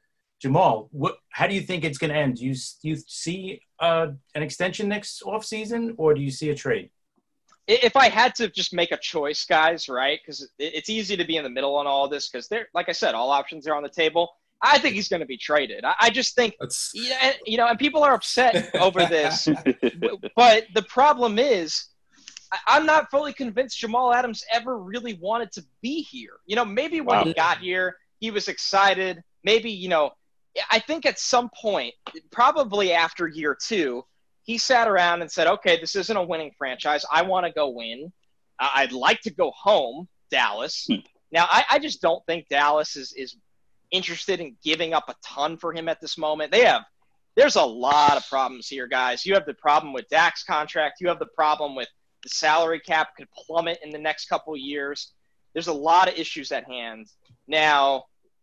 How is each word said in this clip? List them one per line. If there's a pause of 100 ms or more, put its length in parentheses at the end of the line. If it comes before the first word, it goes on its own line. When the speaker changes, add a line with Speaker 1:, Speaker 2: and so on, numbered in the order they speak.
(400)
Speaker 1:
Jamal,
what, (120)
how
do
you
think
it's
gonna
end?
Do
you
s-,
do
you (100)
see, (180)
uh, (280)
an
extension
next
offseason,
or
do
you
see
a
trade? (800)
Speaker 2:
I-,
if
I
had
to
just
make
a
choice,
guys,
right,
'cause (160)
it,
it's
easy
to
be
in
the
middle
on
all
this
'cause
they're,
like
I
said,
all
options
are
on
the
table. (320)
I
think
he's
gonna
be
traded.
I,
I
just
think,
Speaker 3:
That's
Speaker 2:
yeah,
and, (100)
you
know,
and
people
are
upset
Speaker 3:
<laughs>
Speaker 2:
over
this.
Speaker 4:
<laughs>
Speaker 2:
W-, (180)
but
the
problem
is, (640)
I, (100)
I'm
not
fully
convinced
Jamal
Adams
ever
really
wanted
to (180)
be
here. (120)
You
know,
maybe
when
he
Speaker 4:
Wow. (100)
Speaker 2:
got
here, (240)
he
was
excited. (240)
Maybe,
you
know, (600)
I
think
at
some
point, (380)
probably
after
year
two, (380)
he
sat
around
and
said,
"Okay,
this
isn't
a
winning
franchise.
I
wanna
go
win. (460)
I,
I'd
like
to
go
home, (220)
Dallas."
Speaker 4:
Hmm. (340)
Speaker 2:
Now,
I,
I
just
don't
think
Dallas
is,
is (560)
interested
in
giving
up
a
ton
for
him
at
this
moment.
They
have, (540)
there's
a
lot
of
problems
here,
guys.
You
have
the
problem
with
Dak's
contract.
You
have
the
problem
with (340)
the
salary
cap
could
plummet
in
the
next
couple
of
years. (400)
There's
a
lot
of
issues
at
hand. (400)
Now, (380)